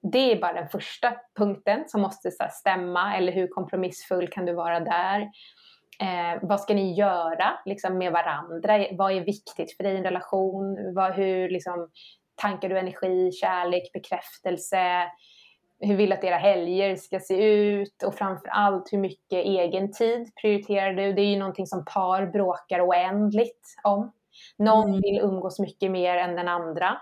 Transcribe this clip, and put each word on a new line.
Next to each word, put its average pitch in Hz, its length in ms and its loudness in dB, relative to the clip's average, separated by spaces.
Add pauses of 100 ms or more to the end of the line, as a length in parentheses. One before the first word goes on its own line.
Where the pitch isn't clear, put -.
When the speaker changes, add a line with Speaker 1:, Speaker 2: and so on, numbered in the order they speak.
(120)
Speaker 1:
det 254 200 4
är 208 80 2
bara 175 120 -2
den 170 160 -6
första - 440 -4 (260)
punkten 208 500 0
som 214 120 -2
måste 196 300 -2
så - 120 -6
här - 80 -4
stämma, 180 680 0
eller 185 160 0
hur 185 160 0
kompromissfull 180 800 -4
kan 180 180 -6
du 175 80 -2
vara 170 260 -2
där? 175 400 0 (800)
Eh, 175 420 -2
vad 196 180 0
ska 208 140 0
ni 190 200 0
göra 180 580 2 (120)
liksom 190 340 -4
med 180 140 0
varandra? 170 800 0
Vad 190 200 0
är 190 80 0
viktigt - 560 -8
för - 80 -8
dig 202 100 0
i - 20 -2
en 190 80 -4
relation? 190 920 -2
Vad, 185 200 2
hur 190 360 0
liksom 180 400 -6 (440)
tankar 196 340 -4
du 190 100 0
energi, 185 540 0
kärlek, 180 600 -2
bekräftelse? 180 1080 -2 (840)
Hur 208 120 2
vill 196 140 4
du 190 60 2
att 190 80 -6
era 180 120 2
helger 185 600 2
ska 185 240 -6
se 190 240 2
ut? 208 600 2
Och 202 80 -2
framförallt, 196 760 0
hur 202 60 2
mycket 185 460 -2
egen 190 480 0
tid 233 380 0 (120)
prioriterar 202 500 0
du? 196 200 0
Det 196 100 2
är 208 40 4
ju 202 120 2
någonting 190 280 -4
som 180 180 -6
par 190 420 0
bråkar 180 640 0
oändligt 202 840 2 (100)
om. 208 280 2 (460)
Någon 214 300 6
Speaker 2:
Mm. 196 120 2
Speaker 1:
vill 202 220 2
umgås 190 360 -2
mycket 190 320 -2
mer 180 260 2
än 175 200 0
den 180 120 -2
andra. 170 400 -2 (140)